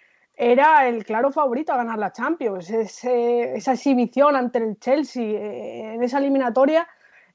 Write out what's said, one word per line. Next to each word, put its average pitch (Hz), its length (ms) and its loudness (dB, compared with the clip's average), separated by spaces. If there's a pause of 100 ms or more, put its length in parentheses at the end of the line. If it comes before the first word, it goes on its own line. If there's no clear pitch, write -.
(360)
era 269 520 4
el 233 160 -2
claro 269 280 -2
favorito 294 420 -2
a 262 40 0
ganar 226 200 -4
la 208 160 -4
Champions. 226 560 -4
Ese, 240 840 -2
esa 254 180 -2
exhibición 269 600 2
ante 247 240 -2
el 220 200 -4
Chelsea, 262 440 -2
eh, 208 720 -8
en 233 80 -2
esa 247 160 -2
eliminatoria, 277 680 2 (460)